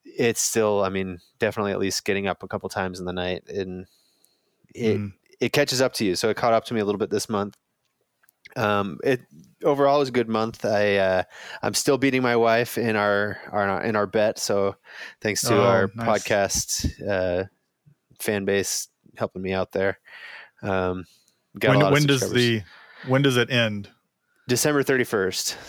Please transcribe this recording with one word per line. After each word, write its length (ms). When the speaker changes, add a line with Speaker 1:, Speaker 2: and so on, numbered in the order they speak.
Speaker 1:
it's 360
still, 420
I 60
mean, 300
definitely 340
at 60
least 260
getting 220
up 160
a 60
couple 220
times 280
in 60
the 80
night, 360
and 380
it, 240
Speaker 2:
Mm. 140
Speaker 1:
it 120
catches 300
up 120
to 100
you. 120
So 140
it 60
caught 160
up 140
to 80
me 60
a 40
little 140
bit 120
this 180
month. 280
Um, 480
it 160
overall 360
was 100
a 40
good 160
month. 360
I, 320
uh, 260
I'm 120
still 240
beating 240
my 140
wife 420
in 180
our, 420
our, 320
in 120
our 120
bet. 320
So 380
thanks 220
to 140
Speaker 2:
Oh, 80
Speaker 1:
our 300
Speaker 2:
nice. 280
Speaker 1:
podcast, 840
uh, 360
fan 260
base 420
helping 260
me 100
out 200
there. 260
Um, 420
got 100
a 40
Speaker 2:
When, 80
Speaker 1:
lot 80
of 40
Speaker 2:
when 140
does 140
Speaker 1:
subscribers. 420
Speaker 2:
the, 60
when 120
does 140
it 140
end? 400
Speaker 1:
December 340
thirty-first. 760